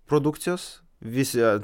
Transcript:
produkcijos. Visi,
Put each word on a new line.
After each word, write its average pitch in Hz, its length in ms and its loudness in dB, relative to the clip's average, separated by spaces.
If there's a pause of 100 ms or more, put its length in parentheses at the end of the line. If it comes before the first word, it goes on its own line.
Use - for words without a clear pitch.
produkcijos. 151 800 -2 (180)
Visi, 123 400 0 (220)